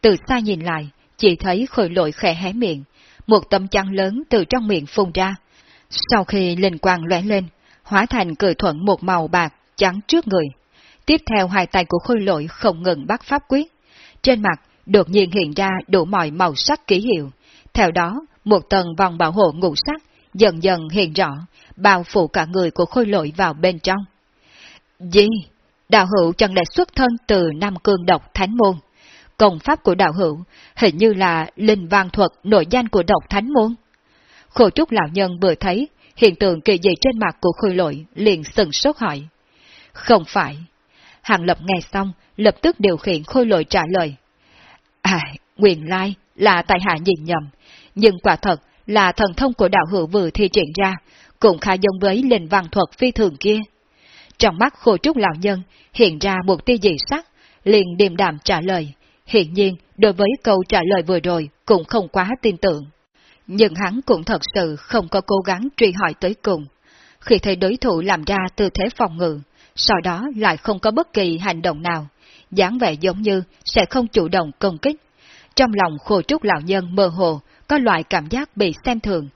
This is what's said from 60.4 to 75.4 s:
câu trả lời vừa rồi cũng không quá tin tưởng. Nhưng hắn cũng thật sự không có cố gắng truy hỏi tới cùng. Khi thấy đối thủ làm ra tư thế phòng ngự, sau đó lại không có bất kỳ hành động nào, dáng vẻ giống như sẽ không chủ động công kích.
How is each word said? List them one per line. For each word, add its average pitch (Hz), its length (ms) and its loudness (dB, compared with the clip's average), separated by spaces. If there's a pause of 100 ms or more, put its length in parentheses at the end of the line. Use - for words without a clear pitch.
câu 202 140 2 (120)
trả 208 140 2
lời 185 240 2
vừa 180 120 0
rồi 165 300 -4 (160)
cũng 185 180 2
không 196 240 -2
quá 185 220 -4 (120)
tin 196 160 0
tưởng. 160 260 -2 (640)
Nhưng 196 280 2
hắn 202 300 -4
cũng 170 180 0
thật 202 180 -4 (140)
sự 170 200 -2
không 185 320 -4
có 190 140 -2
cố 202 140 -2 (100)
gắng 190 220 -4 (100)
truy 214 140 4
hỏi 175 280 -2
tới 190 140 -2
cùng. 170 320 -4 (540)
Khi - 180 2
thấy 190 180 -2
đối 190 220 -2
thủ 190 240 -2
làm 175 220 -2
ra 196 140 -2 (180)
tư 202 140 0
thế 190 160 -4 (100)
phòng 175 220 -4
ngự, 165 220 -4 (360)
sau - 280 2
đó 180 200 -4 (120)
lại 202 220 0
không 202 220 -4
có 214 120 0
bất 294 220 -2
kỳ 175 240 0
hành 170 240 -6
động 160 200 -4
nào, 165 260 -6 (440)
dáng 190 260 0
vẻ 214 160 0
giống 180 280 -2
như 196 220 0 (220)
sẽ 202 240 0
không 247 180 -2
chủ 180 200 0
động 170 320 -2
công 185 180 -2
kích. 294 180 -2 (600)